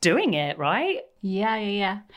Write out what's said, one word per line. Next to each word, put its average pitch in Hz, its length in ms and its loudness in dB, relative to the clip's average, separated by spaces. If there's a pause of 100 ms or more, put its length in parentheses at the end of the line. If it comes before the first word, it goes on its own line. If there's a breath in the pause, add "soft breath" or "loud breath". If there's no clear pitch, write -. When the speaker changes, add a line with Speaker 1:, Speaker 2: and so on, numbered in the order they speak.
Speaker 1:
doing 226 320 4
it, 147 240 -2
right? 226 420 0 (220)
Speaker 2:
Yeah, 202 340 0
yeah, 214 140 -4
yeah. 202 280 -2 (180 loud breath)